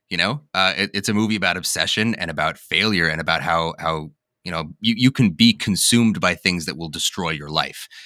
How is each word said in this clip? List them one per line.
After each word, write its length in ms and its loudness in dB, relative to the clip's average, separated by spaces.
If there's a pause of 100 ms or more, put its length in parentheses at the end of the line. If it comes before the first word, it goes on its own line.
You 80 -8
know, 260 0 (120)
uh, 220 2
it, 160 0
it's 160 -4
a 60 2
movie 220 2
about 200 0
obsession 600 -2
and 140 -4
about 280 -2
failure 500 2
and 120 -2
about 220 0
how, 360 0
how, 320 -4 (340)
you 80 -8
know, 280 -6
you, 160 0
you 140 4
can 200 2
be 240 6
consumed 640 2
by 140 2
things 320 -2
that 100 -8
will 140 -10
destroy 400 -4
your 180 -6
life. 400 -4 (180)